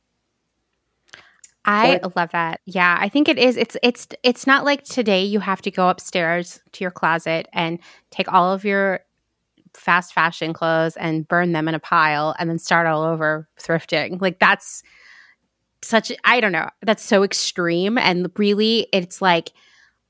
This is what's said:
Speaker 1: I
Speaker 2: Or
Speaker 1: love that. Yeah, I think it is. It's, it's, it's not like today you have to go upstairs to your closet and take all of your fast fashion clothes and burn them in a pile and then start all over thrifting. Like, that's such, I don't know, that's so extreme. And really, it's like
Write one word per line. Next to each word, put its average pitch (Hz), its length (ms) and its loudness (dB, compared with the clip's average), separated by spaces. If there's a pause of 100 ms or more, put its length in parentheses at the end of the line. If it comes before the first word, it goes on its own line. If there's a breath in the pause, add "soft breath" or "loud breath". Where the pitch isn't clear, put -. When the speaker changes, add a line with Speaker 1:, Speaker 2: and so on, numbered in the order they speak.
(1600 loud breath)
Speaker 1:
I 220 400 4
Speaker 2:
Or 185 100 -4
Speaker 1:
love 170 180 -2
that. 170 340 -4
Yeah, 180 340 2
I 208 80 -2
think 294 200 2
it 285 100 2
is. 247 180 4
It's, - 260 -4
it's, 240 240 -2 (160)
it's 247 240 0
not 269 180 4
like 285 200 0
today 202 400 0
you 202 160 -2
have 190 220 -4
to 202 80 -6
go 185 180 2
upstairs 175 720 -2 (120)
to - 120 -8
your 180 80 -6
closet 165 600 -2
and 170 260 -4 (320 soft breath)
take - 220 -6
all 185 200 4
of 190 120 -4
your 196 360 0 (760)
fast 180 380 0
fashion 165 400 -2
clothes 165 440 0
and 160 300 -4
burn 175 260 0
them 160 160 -2
in 160 60 -2
a 156 60 -4
pile 156 580 2
and 170 100 -4
then 165 100 -4
start 170 280 2
all 156 160 0
over 156 460 -2 (120)
thrifting. 165 600 -4
Like, 185 180 -2
that's - 440 0 (1000 soft breath)
such, 220 300 0 (120)
I 240 160 4
don't 202 120 0
know, 160 160 -2 (140)
that's 208 200 0
so 196 220 4
extreme. 185 720 -2
And 175 400 0
really, 214 540 2
it's 180 280 -4
like 175 320 2 (580 soft breath)